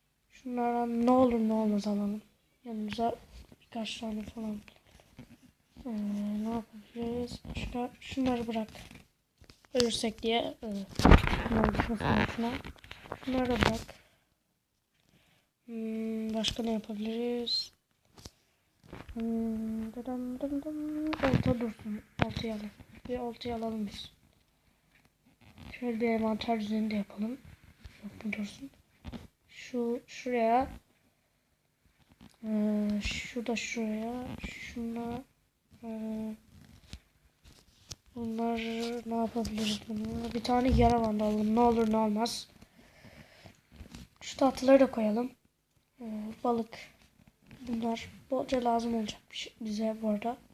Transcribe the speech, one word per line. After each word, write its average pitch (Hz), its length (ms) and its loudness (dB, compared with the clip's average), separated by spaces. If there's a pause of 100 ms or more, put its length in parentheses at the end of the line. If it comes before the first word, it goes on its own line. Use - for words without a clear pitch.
(300)
Şunlardan 240 760 0
ne 254 60 8
olur 254 280 6
ne 220 140 2
olmaz 208 340 2
alalım. 208 340 0 (440)
Yanımıza 226 500 -2 (460)
birkaç - 380 -8
tane 214 240 -6
falan. 214 380 -8 (1200)
Ee, 262 40 -8 (540)
ne 220 60 -2
yapabiliriz? 233 920 -6 (140)
Şunlar, 247 340 -4 (100)
şunları 247 480 0
bırak. 220 200 -2 (1040)
Ölürsek 226 500 0
diye, 233 400 0
e, 226 40 -6 (800)
şunları 220 300 4
düşmesin 226 280 0 (300)
şuna. 233 160 -2 (720)
Şunları 254 240 0
da 233 120 4
bırak. 226 340 2 (1700)
Hmm, 220 680 -4
başka 220 300 0
ne 226 80 0
yapabiliriz? 226 1000 -2 (1400)
Hmm, 226 800 -4
dım 247 460 -6
dım 277 240 -4
dım. 302 440 -4
Olta 254 520 2
dursun. 214 420 -6 (240)
Oltayı 226 280 -6
alalım. 208 180 -8 (380)
Bir 247 100 -2
oltayı 240 360 -6
alalım 220 320 -4
biz. - 240 -12 (1700)
Şöyle 233 180 -2
bir 233 80 4
envanter 220 500 2
düzeni 214 320 0
de 214 40 0
yapalım. 208 360 -4 (720)
Yok, 202 80 -12 (140)
bu 208 80 -4
dursun. 214 380 -8 (760)
Şu 240 600 -4
şuraya. 240 600 2 (1800)
Ee, 214 440 2 (160)
şu - 440 -6
da 233 80 0
şuraya. 226 720 -4 (220)
Şuna. 233 760 -6 (600)
Ee, 220 520 -6 (1800)
bunlar 233 440 -2 (460)
ne 226 100 -2
yapabiliriz 220 720 0
bunu? 226 460 -4
Bir 233 100 -2
tane 247 260 4
yara 233 320 8
bandı 214 220 2
alalım. 214 320 4
Ne 233 40 6
olur 233 320 6
ne 220 60 6
olmaz. 220 500 0 (1700)
Şu - 160 -12
tahtaları 262 420 8
da 269 120 8
koyalım. 226 400 0 (720)
Ee, 233 40 -12 (380)
balık. 233 340 0 (880)
Bunlar 226 420 -2 (220)
bolca 254 320 0
lazım 233 320 2
olacak 214 260 -4 (100)
bir - 60 -12
şey, - 240 -10
bize 220 400 -2
bu 220 80 0
arada. 226 280 0 (160)